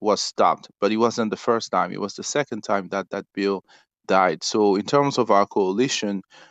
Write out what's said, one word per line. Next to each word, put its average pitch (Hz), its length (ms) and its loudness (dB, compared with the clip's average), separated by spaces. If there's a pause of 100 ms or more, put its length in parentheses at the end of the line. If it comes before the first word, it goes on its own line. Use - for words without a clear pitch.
was 101 200 0
stopped, - 480 0 (120)
but 104 120 0
it 107 60 0
wasn't 113 320 0
the 98 60 -4
first - 340 -2
time. 90 220 -2
It 98 80 -10
was 98 140 -8
the 104 100 -12
second 143 380 -4
time 98 260 -4
that 98 220 -6
that 98 140 -8 (100)
bill 98 300 -2 (420)
died. 92 380 2
So 104 320 2
in 101 80 -2
terms 143 340 2
of 113 140 0
our 101 140 6
coalition, 101 760 -2 (280)